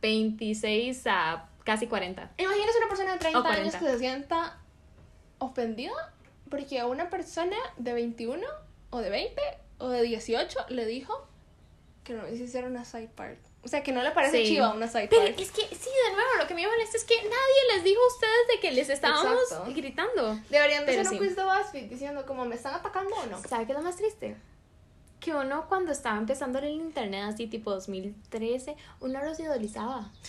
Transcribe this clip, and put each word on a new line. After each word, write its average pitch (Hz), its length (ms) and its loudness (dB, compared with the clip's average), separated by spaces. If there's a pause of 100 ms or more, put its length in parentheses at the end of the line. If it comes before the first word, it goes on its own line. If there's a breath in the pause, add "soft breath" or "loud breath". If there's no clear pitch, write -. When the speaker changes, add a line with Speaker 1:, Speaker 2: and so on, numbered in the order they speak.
Speaker 1:
veintiséis 220 1040 0
a 165 420 0 (160)
casi 214 220 0
cuarenta. 185 520 -4
Speaker 2:
Imagínese 415 400 2
una 453 100 2
persona 381 240 0
de 359 60 -2
treinta 311 220 2
Speaker 1:
O - 40 0
Speaker 2:
años 320 120 4
Speaker 1:
cuarenta. 311 220 -2
Speaker 2:
que 339 80 -4
se 254 120 2
sienta 277 600 -4 (800)
ofendida 247 540 -4 (580)
porque 277 300 -6
a 240 60 -2
una 285 240 -4
persona 359 460 -4 (200)
de 240 160 -6
veintiuno 240 540 -4 (440)
o 247 80 -6
de 202 120 -4
veinte 349 320 -4 (360)
o 254 100 -6
de 247 140 2
dieciocho 233 560 -2 (100)
le 240 180 -4
dijo 262 400 -6 (760)
que 247 100 -10
no 214 100 -10
les 233 160 -8
hiciera 247 260 -6
una 247 180 -8
side 226 240 -14
part. - 300 -14 (260)
O 254 40 -12
sea, 285 160 -2
que 277 80 -2
no 247 100 0
le 277 80 2
parece 277 280 4
Speaker 1:
Sí. 226 60 6 (100)
Speaker 2:
chiva 214 200 6
una 220 140 -4
side 226 200 -2
Speaker 1:
Pero 440 180 10
Speaker 2:
part. - 120 0
Speaker 1:
es 381 140 -6
que, 427 100 -2
sí, - 260 -6 (200)
de 381 60 0
nuevo, 466 160 2 (100)
lo - 80 0
que 359 60 -4
me 339 120 0
molesta 453 300 0
es 453 80 -2
que 466 120 6
nadie 508 600 6
les 349 80 0
dijo 403 180 6
a 508 60 10
ustedes 466 460 4
de 415 60 -2
que 339 120 0
les 262 160 2
estábamos 277 520 4 (100)
Speaker 2:
Exacto. 185 220 -6
Speaker 1:
gritando. 277 680 -2 (120)
Speaker 2:
Deberían 294 340 6
de - 80 0
Speaker 1:
Pero 381 100 4
Speaker 2:
hacer 381 100 0
un 403 80 -2
Speaker 1:
sí. 403 80 2
Speaker 2:
quiz 359 80 -2
de 381 80 0
BuzzFeed 381 440 0
diciendo 269 380 -8
como, 254 180 -4
"¿me 233 120 -6
están 277 180 -8
atacando 392 400 -4
o 330 120 -4
no?". 196 180 -8
Speaker 1:
¿Sabe 226 220 -2
qué 247 60 -4
es 277 60 -2
lo 302 60 -4
más 349 120 -4
triste? 370 400 -4 (840)
Que 330 120 -4
uno 285 360 -2
cuando 370 240 0
estaba 226 260 -2
empezando 254 400 -4
en 277 60 -4
el 294 80 -2
internet, 277 560 -6
así 220 180 -6
tipo 220 240 -8
dos 190 180 -6
mil 196 280 -8 (140)
trece, 247 460 -4 (220 loud breath)
uno 262 260 -6
los 320 140 -6
idolizaba. 233 720 -4 (180 loud breath)